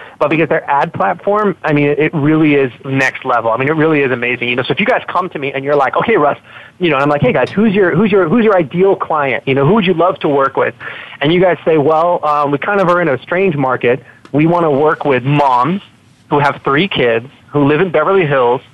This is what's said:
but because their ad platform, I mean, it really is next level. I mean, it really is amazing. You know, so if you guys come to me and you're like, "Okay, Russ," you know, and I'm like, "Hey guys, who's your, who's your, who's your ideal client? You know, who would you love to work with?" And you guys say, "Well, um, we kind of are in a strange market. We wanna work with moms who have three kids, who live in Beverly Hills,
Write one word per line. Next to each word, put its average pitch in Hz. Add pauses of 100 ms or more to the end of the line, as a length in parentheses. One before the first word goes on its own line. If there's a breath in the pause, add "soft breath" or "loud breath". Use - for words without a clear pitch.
(180 loud breath)
but 147
because 156
their 165
ad 151
platform, 196
I 151
mean, 143
it 147
really 151
is 135 (140)
next 135
level. 117
I 113
mean, 131
it 160
really 156
is 135
amazing. 120
You 120
know, 131
so 135
if 135
you 214
guys 233
come 180
to 170
me 139
and 139
you're 143
like, 131
"Okay, 202
Russ," 147 (400 loud breath)
you 180
know, 143
and 135
I'm 147
like, 147
"Hey 240
guys, 123
who's 208
your, 180
who's 196
your, 185
who's 226
your 208
ideal 180
client? 143
You 135
know, 139
who 185
would 220
you 185
love 170
to 170
work 135
with?" 123 (460 loud breath)
And 151
you 180
guys 175
say, 160
"Well, 156
um, 147
we 147
kind 202
of 175
are 175
in 160
a 127
strange 180
market. 131 (300 loud breath)
We 147
wanna 165
work 156
with 127
moms 139 (480)
who 143
have 139
three 151
kids, 120 (200)
who 147
live 151
in 185
Beverly 160
Hills, 135 (140)